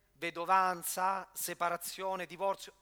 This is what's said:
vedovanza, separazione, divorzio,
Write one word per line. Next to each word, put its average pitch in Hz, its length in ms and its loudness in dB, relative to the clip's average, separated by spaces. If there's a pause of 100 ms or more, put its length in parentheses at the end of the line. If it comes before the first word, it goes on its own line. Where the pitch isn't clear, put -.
(140)
vedovanza, 185 1160 2
separazione, 175 920 -4
divorzio, 185 560 -4